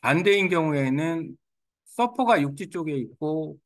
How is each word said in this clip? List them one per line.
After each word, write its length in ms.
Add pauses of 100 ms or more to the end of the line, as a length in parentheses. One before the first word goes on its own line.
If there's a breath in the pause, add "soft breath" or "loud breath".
반대인 480
경우에는 880 (500)
서퍼가 560
육지 280
쪽에 260
있고 680